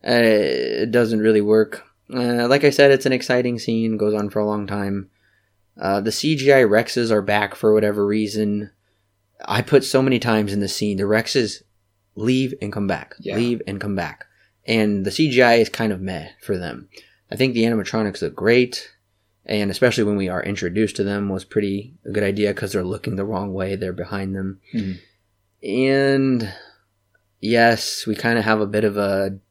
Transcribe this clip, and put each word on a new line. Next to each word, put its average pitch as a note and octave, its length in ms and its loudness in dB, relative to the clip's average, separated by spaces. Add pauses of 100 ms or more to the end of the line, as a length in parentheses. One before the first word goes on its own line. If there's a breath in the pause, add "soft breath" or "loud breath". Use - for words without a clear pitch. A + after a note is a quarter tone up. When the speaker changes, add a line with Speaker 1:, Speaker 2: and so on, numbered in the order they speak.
Speaker 1:
Uh, A#2+ 120 -4
it G2+ 760 2
doesn't A2+ 280 2
really G#2+ 220 4
work. G#2+ 420 2 (300)
Uh, A#2+ 340 0
like C#3 160 4
I D3 60 6
said, C#3 220 6
it's C3+ 140 2
an C3+ 60 2
exciting B2 480 0
scene, A2+ 380 -2
goes G#2+ 160 0
on G#2 160 -2
for G#2+ 100 -4
a G#2 60 0
long G#2 200 -4
time. G2 440 -6 (680)
Uh, G2 220 0
the G#2+ 120 -2
C D#3 260 0
G C3+ 160 4
I C3 80 8
Rexes A2+ 500 2
are G#2+ 100 2
back G#2 340 0
for G#2+ 180 4
whatever G#2 320 2
reason. G#2 640 -2 (760)
I G#2+ 180 -2
put C3+ 220 4
so C3 180 2
many C3 180 2
times G#2+ 340 0
in G2+ 80 0
the G2 80 -4
scene, G#2 280 -4
the G2+ 60 -2
Rexes A2 600 -2 (520)
leave B2+ 460 0
and G#2 100 -8
come G2+ 160 -4
back, - 320 -6
Speaker 2:
Yeah. G2 160 -8
Speaker 1:
leave A#2+ 320 -2
and G2 140 -8
come G2+ 140 -4
back. E2+ 300 -8 (400)
And G#2 400 2
the G2+ 60 -2
C D#3 180 2
G B2 120 4
I A#2+ 140 6
is A2+ 120 4
kind A2 240 -2
of F#2 80 -6
meh F#2 300 -8 (120)
for G2 160 -4
them. D2+ 300 -10 (420 loud breath)
I - 60 -8
think C3 200 0
the A2+ 80 2
animatronics A2 580 -2
look D#2+ 140 -6
great, B2 560 2 (560)
and G#2 240 -2
especially A#2+ 320 2
when G#2 120 0
we G2 140 -2
are F2+ 140 -4
introduced G2+ 540 -4
to G2+ 60 -2
them G2+ 260 -4
was F#2+ 140 -4
pretty G2+ 520 -4 (100)
a A2 60 -10
good G#2 120 -2
idea G2+ 300 0
'cause G2 180 -6
they're F#2+ 120 -2
looking F#2+ 320 -6
the G2 100 -4
wrong G2+ 260 -6
way, F#2+ 240 -4
they're F#2+ 180 -6
behind F#2+ 420 -6
them. F#2+ 240 -8 (140)
Speaker 2:
Mm-hmm. - 960 -10
Speaker 1:
And C3+ 840 0 (880 loud breath)
yes, A#2 640 2
we G#2+ 100 -2
kinda A#2 280 0
have A2 180 2
a G2+ 60 0
bit G#2+ 160 0
of G2+ 140 0
a G2 420 -2 (120)